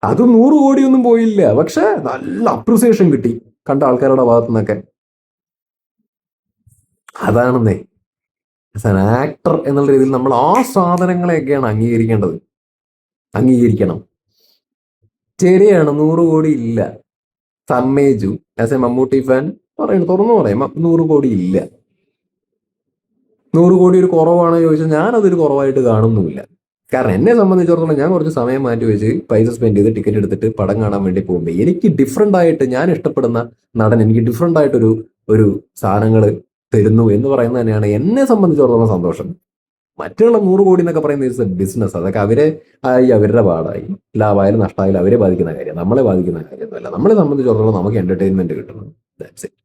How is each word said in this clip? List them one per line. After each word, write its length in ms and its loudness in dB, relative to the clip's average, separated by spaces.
അത് 120 0
നൂറ് 300 4
കോടി 240 2
ഒന്നും 200 2
പോയില്ല, 340 2
പക്ഷെ 260 -2
നല്ല 360 -6
അപ്രിസിയേഷൻ 560 2
കിട്ടി 180 -2
കണ്ട 200 -2
ആൾക്കാരുടെ 400 2
ഭാഗത്തു 220 2
നിന്നൊക്കെ. 260 -2
അതാണെന്നേ, 480 2
as 140 -16
an 80 2
actor 320 -4
എന്നുള്ള 240 0
രീതിയിൽ 240 2
നമ്മൾ 160 -2
ആ 20 2
സാധനങ്ങളെയൊക്കെയാണ് 960 -2
അംഗീകരിക്കേണ്ടത്, 640 -2
അംഗീകരിക്കണം. 580 2
ശരിയാണ്, 500 4
നൂറ് 280 2
കോടി 220 0
ഇല്ല, 180 -4
സമ്മതിച്ചു. 600 0
As 140 -2
a 60 -2
മമ്മൂട്ടി 440 0
ഫാൻ 160 0
പറയുന്നു, 320 -2
തുറന്നു 280 0
പറയാം, 240 0
മ-, 220 -10
നൂറ് 260 2
കോടി 280 0
ഇല്ല. 180 -2
നൂറ് 240 4
കോടി 220 4
ഒരു 120 2
കുറവാണോ 500 2
ചോദിച്ചാൽ 320 0
ഞാനതൊരു 440 0
കുറവായിട്ട് 480 0
കാണുന്നുമില്ല. 520 0
കാരണം 240 -2
എന്നെ 220 2
സംബന്ധിച്ചിടത്തോളം 640 0
ഞാൻ 120 0
കുറച്ച് 240 -2
സമയം 300 -2
മാറ്റി 240 -2
വെച്ച് 180 0
പൈസ 240 2
സ്പെൻഡ് 240 0
ചെയ്ത് 160 4
ടിക്കറ്റ് 240 -2
എടുത്തിട്ട് 280 -4
പടം 240 -2
കാണാൻ 240 -2
വേണ്ടി 200 -2
പോകുമ്പോൾ 360 -4
എനിക്ക് 240 0
ഡിഫറന്റ് 420 0
ആയിട്ട് 260 2
ഞാൻ 180 -2
ഇഷ്ടപ്പെടുന്ന 460 -2
നടൻ 260 2
എനിക്ക് 220 2
ഡിഫറന്റ് 340 0
ആയിട്ടൊരു, 280 2
ഒരു 120 4
സാധനങ്ങൾ 420 2
തരുന്നു 320 2
എന്ന് 180 -2
പറയുന്നത് 280 -2
തന്നെയാണ് 260 -2
എന്നെ 340 0
സംബന്ധിച്ചിടത്തോളം 600 2
സന്തോഷം. 340 -4
മറ്റുള്ള 440 0
നൂറ് 220 2
കോടി 160 4
എന്നൊക്കെ 220 -4
പറയുന്നത് 280 -2
is 120 -10
a 20 -4
business. 400 -4
അതൊക്കെ 260 -4
അവരെ 220 2
ആയി, 260 4
അവരുടെ 320 2
പാടായി, 360 -4
ലാഭമായാലും 440 2
നഷ്ടമായാലും 380 -2
അവരെ 200 2
ബാധിക്കുന്ന 340 -2
കാര്യം, 240 -10
നമ്മളെ 260 0
ബാധിക്കുന്ന 400 -2
കാര്യമൊന്നുമല്ല. 480 -14
നമ്മളെ 260 2
സംബന്ധിച്ചിടത്തോളം 580 0
നമുക്ക് 240 -2
എന്റർടൈൻമെന്റ് 560 -2
കിട്ടണം, 280 -18
that's 260 -20
it. 60 -18